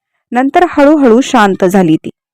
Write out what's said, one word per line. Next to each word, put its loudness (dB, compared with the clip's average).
नंतर 0
हळूहळू 2
शांत 0
झाली 0
ती. -10